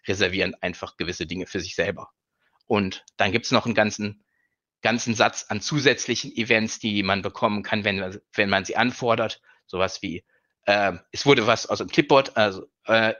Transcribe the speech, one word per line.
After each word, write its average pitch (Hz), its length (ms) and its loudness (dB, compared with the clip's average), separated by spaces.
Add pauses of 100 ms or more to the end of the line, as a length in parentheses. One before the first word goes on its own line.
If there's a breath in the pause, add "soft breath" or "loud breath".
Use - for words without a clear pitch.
reservieren 92 560 -2
einfach 90 340 -8
gewisse 85 300 -6
Dinge 87 200 -8
für - 140 -6
sich 87 140 -10
selber. 85 360 -4 (560)
Und 101 380 -2 (140)
dann 101 120 2
gibt's - 200 -2
noch 120 160 0
einen 117 80 -2
ganzen, 104 500 -2 (560)
ganzen 117 340 0
Satz 104 340 2
an 104 120 -4
zusätzlichen 131 760 0
Events, 113 440 0
die 104 240 -2
man 95 180 0
bekommen 104 420 -2
kann, 107 220 -2
wenn 101 140 0
man, 95 220 -8 (120)
wenn 104 160 0
man 98 160 2
sie - 120 -8
anfordert. 117 680 0 (240 soft breath)
Sowas 92 340 -2
wie, 87 240 -8 (400)
äh, 101 300 2 (180)
es - 140 -4
wurde 127 200 6
was 113 200 2
aus 104 120 -2
dem 95 100 -4
Clipboard, 143 480 4
also, 101 300 0 (200)
äh, 110 340 2